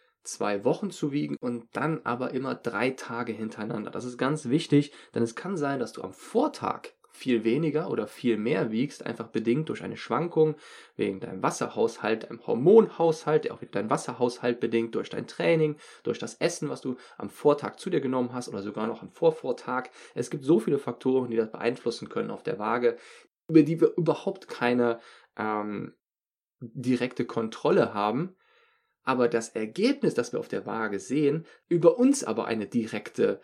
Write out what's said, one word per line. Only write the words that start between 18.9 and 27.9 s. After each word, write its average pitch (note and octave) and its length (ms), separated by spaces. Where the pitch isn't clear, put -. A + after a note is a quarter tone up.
am - 80
Vorvortag. B2+ 800
Es - 160
gibt C#3+ 140
so D#3+ 160
viele E3 180
Faktoren, B2+ 540
die A2+ 60
das A2+ 140
beeinflussen A#2+ 560
können G#2+ 220
auf G#2 140
der G2+ 160
Waage, A#2 380
über D#3 140
die D#3+ 180
wir - 160
überhaupt - 500
keine, A#2+ 520
ähm, G#2 580
direkte B2 680
Kontrolle A#2+ 680